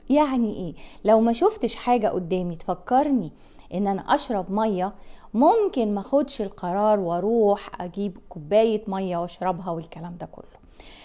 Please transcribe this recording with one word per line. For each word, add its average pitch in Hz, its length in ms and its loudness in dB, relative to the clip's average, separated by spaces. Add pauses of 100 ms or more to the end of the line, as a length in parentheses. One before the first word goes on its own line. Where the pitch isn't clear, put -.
يعني 262 440 2
إيه؟ 170 200 -8 (320)
لو 220 140 8
ما 233 140 4
شفتش 320 420 0
حاجة 240 320 0
قدامي 175 480 -2
تفكرني 247 760 0 (420)
إن 196 140 -2
أنا 196 140 -2
أشرب 214 500 -2
مية، 202 420 -2 (400)
ممكن 277 600 2
ما 190 60 -2
أخدش 262 420 -2
القرار 202 580 0
وأروح 202 800 0
أجيب 185 360 -6 (120)
كوباية 214 580 2
مية 190 300 -4
وأشربها 180 540 -4
والكلام 165 480 -10
ده 165 60 -10
كله. - 340 -20 (460)